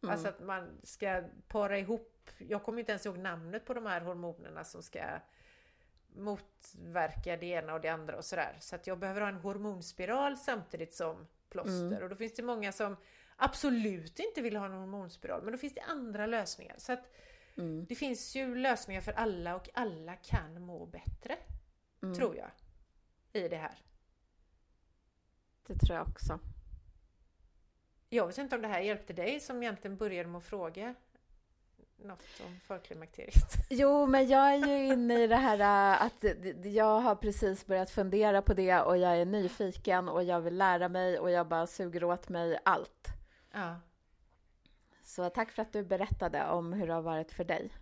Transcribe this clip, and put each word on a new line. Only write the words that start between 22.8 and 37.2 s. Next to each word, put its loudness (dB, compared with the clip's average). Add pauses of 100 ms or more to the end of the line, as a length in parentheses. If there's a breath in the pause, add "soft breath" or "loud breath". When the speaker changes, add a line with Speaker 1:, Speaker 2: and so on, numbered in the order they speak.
Speaker 1:
i -2
det -4
här. -8 (1900)
Speaker 2:
Det -2
tror 4
jag -4
också. -4 (1700)
Speaker 1:
Jag 2
vet -8
inte -4
om -4
det -6
här -2
hjälpte -4
dig -4
som -8
egentligen -8
började -6
med -10
att -16
fråga -8 (1000)
något -18 (220)
om -16
förklimakteriet. 2
<laughs> 0
Speaker 2:
Jo, 6
men 6
jag 10
är 4
ju 4
inne 4
i 6
det 6
här, 4 (360)
äh, 6
att -2
d-, 2 (180)
d-, -8
jag 6
har 6
precis 0